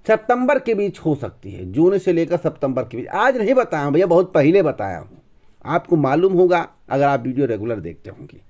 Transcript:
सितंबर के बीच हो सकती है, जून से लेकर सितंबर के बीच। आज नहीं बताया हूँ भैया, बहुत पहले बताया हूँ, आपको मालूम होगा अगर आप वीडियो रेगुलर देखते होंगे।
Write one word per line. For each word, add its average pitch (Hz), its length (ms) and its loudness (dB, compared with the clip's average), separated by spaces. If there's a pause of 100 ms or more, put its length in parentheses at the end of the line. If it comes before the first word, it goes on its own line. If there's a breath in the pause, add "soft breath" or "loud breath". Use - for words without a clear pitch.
सितंबर 247 540 0
के 226 140 -2
बीच 202 260 -4
हो 160 160 -2
सकती 98 360 -14
है, 92 160 -14
जून 165 300 2
से 185 160 -2
लेकर 165 240 0
सितंबर 135 460 -4
के - 140 -12
बीच। - 100 -10
आज 247 300 0
नहीं 220 160 0
बताया 196 300 0
हूँ 143 100 -2
भैया, 180 120 4
बहुत 180 280 2
पहले 165 300 4
बताया 98 360 -4
हूँ, - 220 -20 (440)
आपको 170 320 0
मालूम 151 360 2
होगा 175 260 4 (300)
अगर 139 160 2
आप 139 180 0
वीडियो 127 220 -2
रेगुलर 110 340 -4
देखते 82 300 -14
होंगे। - 400 -20